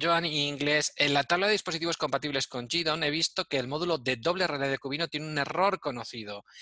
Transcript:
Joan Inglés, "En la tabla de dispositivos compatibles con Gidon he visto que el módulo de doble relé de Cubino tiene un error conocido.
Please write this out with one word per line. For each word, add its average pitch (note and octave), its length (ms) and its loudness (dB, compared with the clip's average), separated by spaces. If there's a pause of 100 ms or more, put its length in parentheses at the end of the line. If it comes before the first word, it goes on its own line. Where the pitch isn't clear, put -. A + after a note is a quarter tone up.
Joan E3+ 240 4
Inglés, D3 720 0
"En C#3+ 180 4
la C#3+ 80 6
tabla F3 240 2
de G#3 60 4
dispositivos E3 440 0
compatibles C#3 520 -2
con A#2+ 200 -6
Gidon D#3+ 360 0
he D3 60 2
visto D#3+ 340 -2
que - 140 -2
el B2 100 -2
módulo D#3+ 280 0
de B2+ 200 -2
doble F3 320 0
relé C#3 180 -2
de C3+ 120 0
Cubino D3 280 -4
tiene D3+ 220 -6
un D#3 100 -2
error F3+ 400 2
conocido. A2 680 -8 (180)